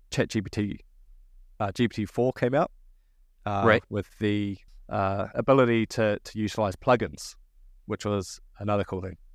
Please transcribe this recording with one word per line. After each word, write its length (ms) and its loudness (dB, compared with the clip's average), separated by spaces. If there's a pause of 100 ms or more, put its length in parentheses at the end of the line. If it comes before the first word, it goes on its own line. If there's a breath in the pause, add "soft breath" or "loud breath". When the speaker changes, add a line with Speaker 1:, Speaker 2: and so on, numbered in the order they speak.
Speaker 1:
Chat 180 0
G 120 -2
P 100 -6
T, 300 -4 (760)
uh, 140 -2
G 160 2
P 80 -6
T 100 -2
four 260 0
came 220 0
out, 160 2 (760)
uh, 200 -2
Speaker 2:
Right. 240 6
Speaker 1:
with 180 -4 (140)
the, 380 0 (300)
uh, 460 -2
ability 520 4
to, 320 0
to 200 -12
utilize 380 -2
plugins, 580 0 (520)
which 180 -6
was 340 -2 (200)
another 260 0
cool 160 -6
thing. 160 -10 (180)